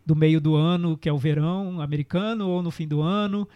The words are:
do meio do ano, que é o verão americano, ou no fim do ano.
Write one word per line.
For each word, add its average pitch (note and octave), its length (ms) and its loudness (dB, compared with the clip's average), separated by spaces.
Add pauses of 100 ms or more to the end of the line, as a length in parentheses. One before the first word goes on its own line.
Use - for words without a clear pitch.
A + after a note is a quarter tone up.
do D#3 120 2
meio D#3 240 4
do D#3 160 2
ano, E3+ 400 2
que E3 100 -8
é D3+ 60 0
o D3 40 0
verão E3 600 -2
americano, F3+ 720 -2
ou F3+ 120 0
no E3+ 100 -4
fim E3 140 -8
do D3 160 -2
ano. G3+ 540 -2